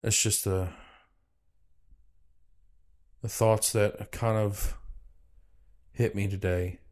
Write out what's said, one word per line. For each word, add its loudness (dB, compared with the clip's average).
it's 2
just 2
the, 0
the -6
thoughts 2
that 0
kind 0
of 0
hit 0
me 0
today. -2